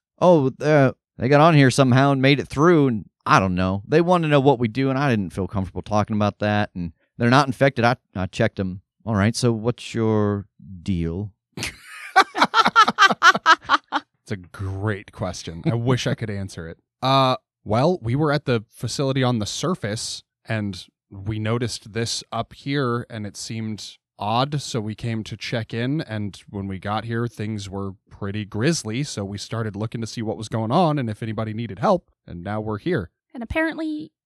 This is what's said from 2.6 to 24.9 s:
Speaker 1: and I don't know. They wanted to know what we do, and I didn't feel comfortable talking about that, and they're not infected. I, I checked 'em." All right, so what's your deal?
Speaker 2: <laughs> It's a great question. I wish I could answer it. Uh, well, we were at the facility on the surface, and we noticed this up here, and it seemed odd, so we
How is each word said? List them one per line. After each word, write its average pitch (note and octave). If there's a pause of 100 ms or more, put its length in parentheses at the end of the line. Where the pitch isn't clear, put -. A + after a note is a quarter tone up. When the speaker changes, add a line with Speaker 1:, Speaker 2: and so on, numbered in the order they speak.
Speaker 1:
and A2 (160)
I C#3+
don't F#2+
know. F#2
They D#3
wanted E3+
to D3+
know D3
what C3
we A#2+
do, C3+
and C3
I C#3+
didn't G2+
feel F#2+
comfortable F#2
talking G#2
about G#2
that, G#2
and F2 (240)
they're A#2+
not C3+
infected. C3
I, A#2+ (180)
I F#2+
checked -
'em." F#2 (240)
All A2+
right, G2+
so B2
what's A2+
your G#2 (360)
deal? F2+ (260)
Speaker 2:
<laughs> - (2500)
It's -
a G2+
great F#2+
question. F2+
I A2
wish A#2+
I B2
could A2
answer F#2+
it. E2 (240)
Uh, C3 (260)
well, C3
we A#2
were D3
at C#3+
the A#2
facility C3+
on B2
the G#2
surface, - (240)
and G#2 (240)
we G#2
noticed A2
this A2+
up A2+
here, C3
and G#2+
it G2
seemed A2 (220)
odd, C3
so -
we G#2+